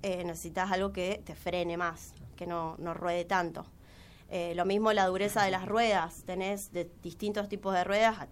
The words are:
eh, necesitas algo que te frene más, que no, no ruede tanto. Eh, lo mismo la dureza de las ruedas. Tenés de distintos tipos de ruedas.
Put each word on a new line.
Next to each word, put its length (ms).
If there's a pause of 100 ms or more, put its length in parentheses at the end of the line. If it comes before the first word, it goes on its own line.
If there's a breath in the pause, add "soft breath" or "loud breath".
eh, 200
necesitas 480
algo 220
que 320
te 100
frene 420
más, 360 (220)
que 100
no, 320
no 160
ruede 320
tanto. 400 (640 loud breath)
Eh, 260
lo 100
mismo 280
la 140
dureza 360
de 80
las 160
ruedas. 580
Tenés 460
de 180 (120)
distintos 480
tipos 240
de 100
ruedas. 480